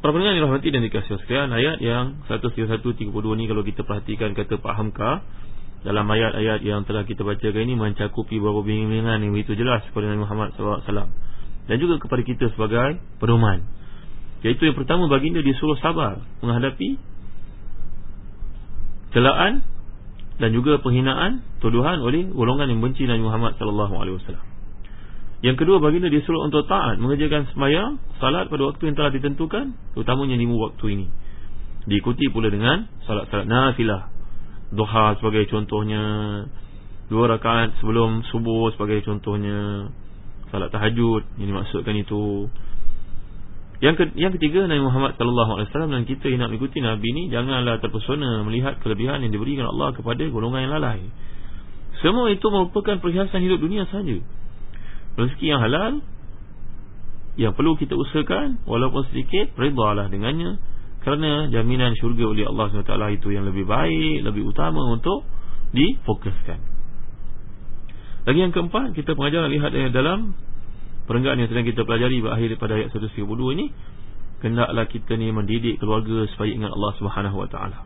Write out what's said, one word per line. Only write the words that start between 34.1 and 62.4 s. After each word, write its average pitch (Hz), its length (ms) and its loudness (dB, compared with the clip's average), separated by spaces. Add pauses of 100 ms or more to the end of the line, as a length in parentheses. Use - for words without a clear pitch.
duha 107 440 4
sebagai 107 280 2
contohnya, 107 560 -2 (1040)
dua 113 240 4
rakaat 113 480 2
sebelum 113 480 4
subuh 113 480 0
sebagai 104 320 0
contohnya, 104 800 -4 (640)
salat 98 160 -2
tahajud 110 560 2 (160)
yang 101 80 -4
dimaksudkan 104 480 -2
itu. 104 560 -2 (1200)
Yang 147 240 6
ke-, 160 160 2
yang 185 160 2
ketiga, 170 320 2
Nabi 156 160 2
Muhammad 135 400 2
sallallahu 117 400 2
alaihi 107 80 -4
wasallam 151 240 -2
dan 120 160 -2
kita 135 240 -2
yang 123 80 0
nak 120 80 0
mengikuti 120 320 -4
Nabi 110 320 0
ni, 165 160 -4
janganlah 123 480 0
terpesona 113 640 -2
melihat 120 400 -2
kelebihan 120 400 -2
yang 107 160 0
diberikan 131 320 -2
Allah 139 240 -2
kepada 120 400 -4
golongan 120 320 -2
yang 131 160 -2
lalai. 107 240 -2 (960)
Semua 220 320 2
itu 202 160 0
merupakan 202 560 0
perhiasan 185 400 0
hidup 185 160 2
dunia 185 320 -2
sahaja. 175 320 -2 (920)
Rezeki 131 320 0
yang 143 120 2
halal, 196 440 0 (1300)
yang - 200 2
perlu 151 200 4
kita 143 200 -2
usahakan, 143 680 0
walaupun 127 480 2
sedikit, - 480 2
redalah 107 480 2
dengannya, 147 480 0 (480)
kerana 151 480 2
jaminan 120 480 4
syurga 117 320 4
oleh 104 160 4